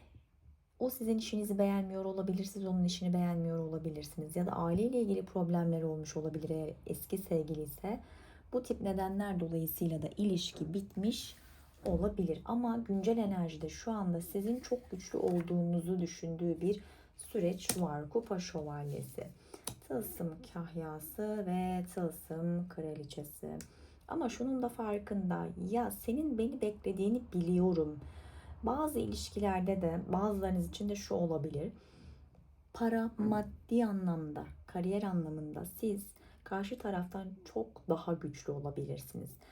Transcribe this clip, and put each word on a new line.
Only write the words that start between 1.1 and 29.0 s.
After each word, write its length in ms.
işinizi 420
beğenmiyor 460
olabilir, 380
siz 220
onun 200
işini 280
beğenmiyor 460
olabilirsiniz. 760
Ya 100
da 60
aileyle 500
ilgili 240
problemler 580
olmuş 340
olabilir 320
eğer 240
eski 300
sevgili 460
ise. 360
Bu 100
tip 180
nedenler 580
dolayısıyla 600
da 60
ilişki 560
bitmiş 640
olabilir. 600
Ama 320
güncel 400
enerjide 520
şu 220
anda 300
sizin 380
çok 320
güçlü 260
olduğunuzu 840
düşündüğü 600
bir 220
süreç 600
var. 300
Kupa 300
şövalyesi, 880
tılsım 500
kahyası 920
ve 460
tılsım 760
kraliçesi. 880
Ama 220
şunun 320
da 80
farkında, 800
"Ya 220
senin 460
beni 240
beklediğini 600
biliyorum." 640
Bazı 360
ilişkilerde 800